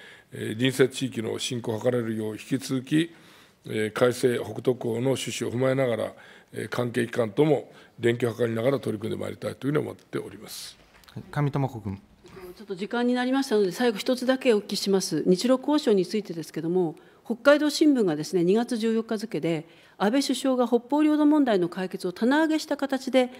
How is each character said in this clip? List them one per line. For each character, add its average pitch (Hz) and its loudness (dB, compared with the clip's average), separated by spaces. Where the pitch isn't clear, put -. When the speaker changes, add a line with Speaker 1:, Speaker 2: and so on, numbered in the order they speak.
Speaker 1:
え - -14
ー、 113 -6
隣 127 0
接 127 4
地 - -6
域 113 -6
の 107 -4
振 120 -6
興 113 -4
を - -6
図 120 0
れ 123 -2
る 113 -4
よ 110 -4
う - -10
引 127 -4
き - -
続 131 -4
き、 156 0
え - -14
ー、 104 -6
改 123 4
正 120 2
北 113 -10
徳 120 0
法 113 -2
の 113 -2
趣 120 -4
旨 104 -4
を 104 -8
踏 120 -2
ま 131 2
え 131 0
な 135 0
が 117 0
ら、 101 -4
え 117 -8
ー、 113 -10
関 120 -2
係 120 0
機 - -12
関 113 0
と 143 4
も 143 2
連 120 2
携 117 0
を - -8
図 120 0
り 113 -2
な 113 -2
が 131 2
ら 135 -2
取 110 -4
り - -8
組 104 -6
ん 98 -6
で 101 -6
ま 101 -6
い 98 -8
り 101 -14
た 104 -8
い 110 -12
と 127 -8
い 143 0
う - -2
ふ 156 0
う - 2
に 120 0
思 107 -8
っ - -14
て - -10
お - -8
り - -18
ま - -18
す。 - -16
Speaker 2:
は 107 -12
い、 - -18
上 147 -2
智 139 -2
子 113 -10
君。 101 -8
Speaker 3:
ち 220 -20
ょ - -16
っ - -20
と 196 -8
時 190 -8
間 240 -2
に 247 2
な 247 -2
り 254 0
ま 269 2
し - -6
た 220 2
の 208 4
で、 185 2
最 240 0
後 - -6
一 254 0
つ 247 -4
だ 262 2
け 262 4
お 202 2
聞 202 -16
き 202 -2
し 196 -2
ま 190 4
す。 160 -2
日 185 4
露 254 4
交 294 2
渉 262 2
に 190 4
つ 185 -4
い 202 -2
て - -12
で 170 -8
す - -14
け 156 -6
ど 160 -4
も、 175 0
北 233 -4
海 285 6
道 302 2
新 294 4
聞 233 2
が 156 2
で 151 -6
す - -8
ね、 175 2
二 180 4
月 240 0
十 226 0
四 220 0
日 226 -4
付 208 -6
で、 160 -2
安 202 2
倍 269 2
首 269 -2
相 262 0
が 247 2
北 240 2
方 294 0
領 302 4
土 294 4
問 294 6
題 208 2
の 170 0
解 185 -6
決 185 -6
を 175 -4
棚 262 2
上 320 2
げ 311 0
し 302 -6
た 285 -2
形 269 -4
で、 254 4